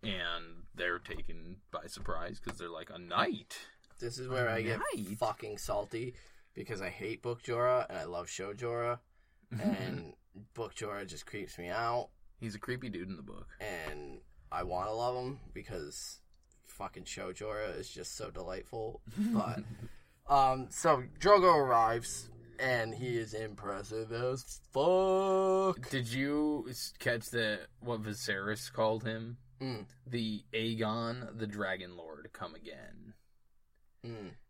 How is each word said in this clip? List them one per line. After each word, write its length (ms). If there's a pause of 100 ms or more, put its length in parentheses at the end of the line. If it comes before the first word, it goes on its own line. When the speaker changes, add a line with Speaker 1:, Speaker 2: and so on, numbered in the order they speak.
Speaker 1:
and 600 (100)
they're 240
taken 600 (120)
by 160
surprise 540
'cause 180
they're 120
like, 200
"A 80
knight?" 680 (320)
Speaker 2:
This 180
is 100
where 200
Speaker 1:
A 80
Speaker 2:
I 80
get 160 (160)
Speaker 1:
knight? 240
Speaker 2:
fucking 400
salty, 560 (400)
because 260
I 80
hate 320
Book 220
Jorah, 460
and 80
I 80
love 220
Show 280
Jorah, 440 (520)
Speaker 1:
<laughs> 0
Speaker 2:
and 640 (400)
Book 180
Jorah 340
just 200
creeps 320
me 100
out. 400 (300)
Speaker 1:
He's 160
a 40
creepy 300
dude 180
in 100
the 60
book. 260 (100)
Speaker 2:
And 600 (320)
I 120
wanna 300
love 300
him, 160 (140)
because 680 (440)
fucking 400
Show 280
Jorah 440
is 120
just 260
so 160
delightful. 720
Speaker 1:
<laughs> 120
Speaker 2:
But, 420 (680)
um, 420
so 340 (160)
Drogo 360
arrives, 720 (300)
and 360
he 220
is 160
impressive 760
as 480 (120)
fuck. 1160
Speaker 1:
Did 220
you 580
s-, 300
catch 300
the, 300 (200)
what 220
Viserys 680
called 320
him? 340 (240)
Speaker 2:
Mm. 240 (220)
Speaker 1:
The 360 (100)
Aegon, 840
the 100
Dragon 500
Lord, 360
come 220
again. 580 (920)
Speaker 2:
Mm. 260 (180)